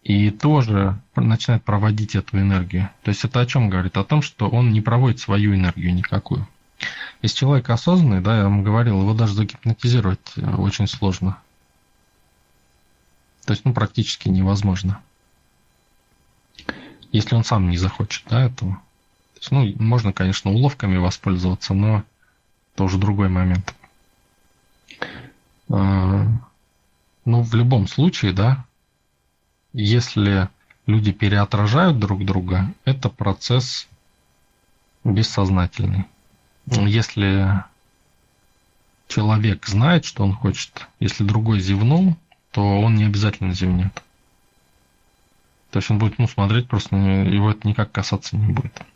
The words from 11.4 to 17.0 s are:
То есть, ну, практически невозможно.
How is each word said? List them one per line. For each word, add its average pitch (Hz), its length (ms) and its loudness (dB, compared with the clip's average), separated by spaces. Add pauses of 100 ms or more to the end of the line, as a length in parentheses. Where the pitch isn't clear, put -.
То 110 40 0
есть, - 120 -6
ну, 123 80 2
практически - 560 -4
невозможно. 95 720 0 (2000)